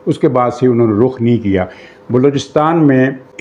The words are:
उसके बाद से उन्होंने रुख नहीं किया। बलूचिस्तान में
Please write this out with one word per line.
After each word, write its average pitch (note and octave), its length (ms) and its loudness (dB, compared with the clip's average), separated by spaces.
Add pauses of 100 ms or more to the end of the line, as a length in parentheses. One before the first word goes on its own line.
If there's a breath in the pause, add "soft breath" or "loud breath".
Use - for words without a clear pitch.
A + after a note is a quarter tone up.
उसके - 220 0
बाद B2 240 0
से B2+ 140 -2
उन्होंने A#2 320 2
रुख B2+ 220 0
नहीं A#2 180 0
किया। F#2+ 300 -2 (440 loud breath)
बलूचिस्तान C#3+ 680 0
में C3 400 2 (220)